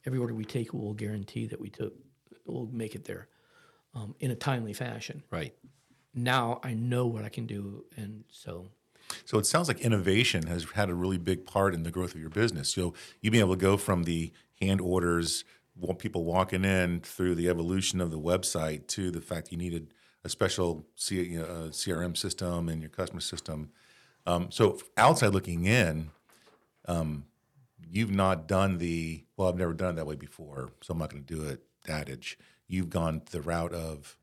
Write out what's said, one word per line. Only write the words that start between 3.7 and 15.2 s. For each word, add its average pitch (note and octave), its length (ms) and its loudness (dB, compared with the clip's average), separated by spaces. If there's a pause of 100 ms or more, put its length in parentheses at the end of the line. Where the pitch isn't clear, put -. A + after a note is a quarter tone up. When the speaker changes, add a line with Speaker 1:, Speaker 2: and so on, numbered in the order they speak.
Speaker 1:
um, G#2+ 260 -10
in C3+ 100 -2
a A#2 40 -2
timely A#2 380 -4
fashion. A#2 580 -10
Speaker 2:
Right. D#2+ 240 -6 (600)
Speaker 1:
Now B2 480 2
I B2 120 -6
know B2 320 0
what A2+ 180 -2
I G#2+ 60 -8
can A2+ 160 -6
do, G2+ 380 -8 (120)
and G#2+ 340 -12
so. F2+ 400 -12 (560)
Speaker 3:
So A2 120 4
it G2+ 60 4
sounds E3+ 240 4
like F3 120 0
innovation G2+ 680 4
has E2+ 180 -2 (100)
had G#2 140 2
a F2 60 0
really F2+ 240 0
big F2+ 260 0
part G2 300 2
in E2 80 -4
the E2+ 80 -4
growth F2 240 -4
of D#2+ 60 -12
your D#2 100 -10
business. A2 400 0
So F2+ 240 -2 (260)
you G#2 100 2
being A2 140 8
able F#2 120 6
to F2 40 -2
go F#2+ 160 8
from F2+ 280 2
the E2 280 -2 (300)
hand G2 180 4
orders, F2 640 2 (320)